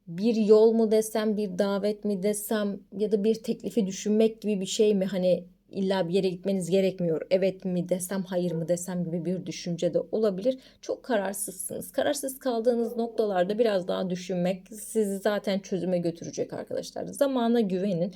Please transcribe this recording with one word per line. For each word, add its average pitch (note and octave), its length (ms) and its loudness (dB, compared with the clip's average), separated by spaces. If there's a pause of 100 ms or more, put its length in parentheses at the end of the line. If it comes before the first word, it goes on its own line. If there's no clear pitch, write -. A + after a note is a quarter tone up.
bir G3+ 280 0
yol A3 380 8
mu A3+ 180 4
desem, A3 460 2
bir G3 200 -4
davet G3+ 480 0
mi G3+ 180 -2
desem G#3 560 -2 (180)
ya G3 140 -2
da G#3 120 2
bir A3 120 4
teklifi G#3+ 520 -2
düşünmek G#3+ 540 2
gibi G3+ 200 -2
bir F#3+ 40 -2
şey G#3 300 2
mi? F#3+ 100 2
Hani F3+ 380 2 (280)
illa F#3+ 360 0
bir E3+ 60 -2
yere F#3+ 160 2
gitmeniz F#3 400 -2
gerekmiyor. F3+ 520 2 (100)
Evet F#3 340 2
mi F3+ 240 -2
desem, F#3 340 -2
hayır F3+ 280 -2
mı E3 160 -4
desem F3 360 -2
gibi D#3+ 220 -4
bir F3+ 200 -4
düşünce E3+ 480 -4
de E3+ 60 2 (120)
olabilir. A3 480 0 (220)
Çok - 220 -8
kararsızsınız. G#3 880 -6
Kararsız - 480 -2
kaldığınız A#3 580 0
noktalarda G#3 640 0
biraz G3+ 280 2
daha F#3+ 220 -2
düşünmek F3+ 580 -2
sizi G#3+ 500 -2
zaten G3 420 -2
çözüme F3+ 380 -2
götürecek E3+ 560 -4
arkadaşlar. - 520 -6
Zamana A#3 560 2
güvenin. F#3 540 -2